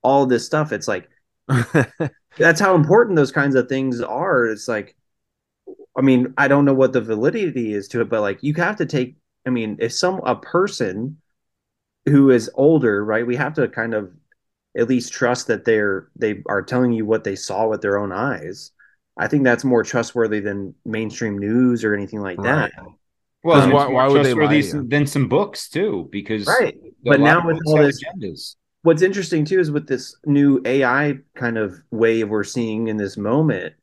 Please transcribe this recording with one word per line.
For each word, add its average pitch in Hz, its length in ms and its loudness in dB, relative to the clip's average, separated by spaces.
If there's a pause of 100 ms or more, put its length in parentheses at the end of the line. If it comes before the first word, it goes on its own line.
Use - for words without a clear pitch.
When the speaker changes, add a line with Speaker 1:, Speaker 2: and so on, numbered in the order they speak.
Speaker 1:
all 135 220 4
this 123 220 0
stuff. 151 260 -2
It's 107 160 -6
like, 92 220 -6 (380)
Speaker 2:
<laughs> - 0 - (880)
Speaker 1:
that's 160 220 4
how 190 140 4
important 180 420 4
those 143 160 2
kinds 139 220 0
of 127 140 2
things 131 320 -4
are. 131 460 -2
It's 107 220 -6
like, 107 280 -6 (1000)
I 131 40 0
mean, 127 340 2
I 139 120 2
don't 143 180 4
know 139 80 4
what 131 180 2
the 127 80 2
validity 117 720 -2
is 101 160 -6
to 117 140 -2
it, 98 80 -4
but, 110 100 -2
like, 101 220 -4
you 147 120 -2
have 175 220 -2
to 160 100 -4
take, 127 300 -4 (300)
I 127 40 -4
mean, 113 300 -4
if 113 120 -2
some, 185 320 -2
a - 120 0
person 139 840 -4 (840)
who 139 260 6
is 117 240 4
older, 131 500 4
right, 110 220 -2
we 123 100 -2
have 147 180 -4
to 135 120 0
kind 113 280 -6
of 98 180 -6 (640)
at 117 120 0
least 123 240 -2
trust 127 340 -2
that 110 180 -2
they're, 104 500 0
they 107 340 -4
are 98 140 -2
telling 123 300 0
you 113 140 -2
what 110 180 0
they 98 100 -4
saw 95 320 -4
with 90 140 -2
their 101 180 0
own 101 140 -4
eyes. 95 600 -8 (440)
I 107 100 -4
think 143 180 0
that's 120 200 2
more 123 180 2
trustworthy 110 580 -2
than 98 340 -8 (100)
mainstream 107 540 -6
news 117 440 2
or 107 120 0
anything 101 260 -8
like 92 180 -8
Speaker 2:
Right. 113 340 0
Speaker 1:
that. - 0 - (680)
Speaker 3:
Well, 165 140 4
Speaker 2:
Because 135 80 6
Speaker 3:
and 131 80 4
Speaker 2:
why, 143 120 4
Speaker 3:
it's 131 40 -2
more 127 60 -2
Speaker 2:
why 131 140 4
would 143 140 4
they 127 120 2
Speaker 3:
trustworthy 151 240 2
Speaker 2:
lie 139 40 2
to - 140 -6
you? 131 120 -6
Speaker 3:
than 143 180 2
some 139 240 -2
books 196 400 -2
too, 151 420 -4
because 104 340 -6
Speaker 1:
Right. 214 300 0 (300)
Speaker 3:
a - 40 0
Speaker 1:
But 139 100 6
Speaker 3:
lot 147 100 6
Speaker 1:
now 170 80 6
Speaker 3:
of 170 80 -2
Speaker 1:
with 165 100 0
Speaker 3:
books 160 100 -6
Speaker 1:
all 156 120 4
Speaker 3:
have 147 80 6
Speaker 1:
this, 139 180 -4
Speaker 3:
agendas. 127 520 -12 (260)
Speaker 1:
what's 165 200 4
interesting 180 440 0
too 190 140 2
is 156 100 0
with 147 160 -4
this 127 280 -6 (120)
new 143 400 4
A 135 180 2
I 139 340 0 (160)
kind 117 220 -4
of 98 240 -4 (100)
wave 113 380 2
we're 104 160 -2
seeing 113 440 -4
in 107 100 -4
this 101 180 -6
moment 110 680 -2